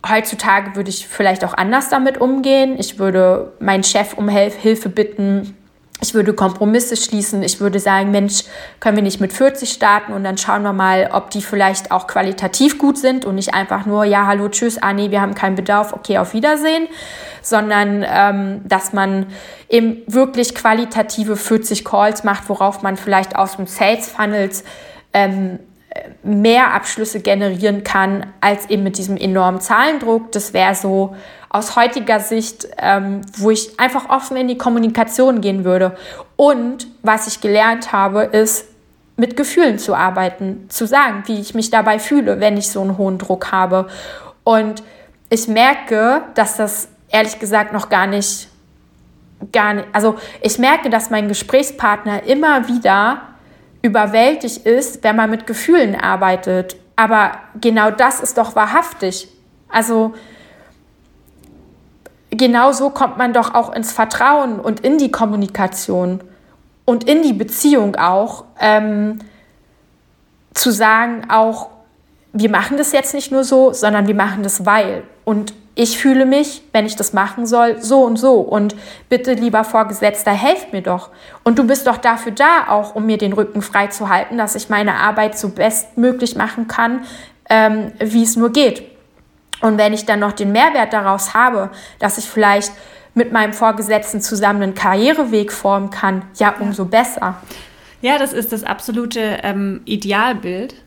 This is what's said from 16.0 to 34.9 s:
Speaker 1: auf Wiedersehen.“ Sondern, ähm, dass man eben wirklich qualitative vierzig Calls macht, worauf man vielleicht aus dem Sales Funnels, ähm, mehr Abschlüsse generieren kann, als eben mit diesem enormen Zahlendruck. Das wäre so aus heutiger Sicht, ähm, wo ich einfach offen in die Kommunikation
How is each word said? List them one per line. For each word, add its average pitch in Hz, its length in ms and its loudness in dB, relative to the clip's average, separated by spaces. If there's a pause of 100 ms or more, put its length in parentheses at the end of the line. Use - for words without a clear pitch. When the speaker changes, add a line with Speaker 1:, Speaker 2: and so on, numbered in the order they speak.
Speaker 1:
auf 180 160 -2
Wiedersehen.“ 302 540 0 (540)
Sondern, 208 680 0
ähm, 196 580 0
dass 190 280 -2
man 196 320 0 (420)
eben 226 400 2
wirklich 247 480 0
qualitative 220 800 -2
vierzig 220 480 -2
Calls 208 400 0
macht, 202 240 -4
worauf 202 340 -2
man 190 140 -2
vielleicht 190 400 -2
aus 190 220 0
dem 190 100 -8
Sales 220 420 0
Funnels, 208 540 -4 (480)
ähm, 190 480 0 (640)
mehr 226 500 4
Abschlüsse 220 460 -4
generieren 202 640 0
kann, 196 420 -2 (160)
als 202 280 0
eben 202 140 0
mit 190 140 -2
diesem 190 200 -4
enormen 185 420 0
Zahlendruck. 226 720 0
Das 208 220 -8
wäre 185 220 2
so 196 400 -2 (340)
aus 214 260 -4
heutiger 240 440 2
Sicht, 226 480 -6 (100)
ähm, 196 440 0 (160)
wo 208 120 2
ich - 300 -2
einfach 254 300 0
offen 262 280 -2
in 254 100 -2
die 247 100 -2
Kommunikation 233 840 2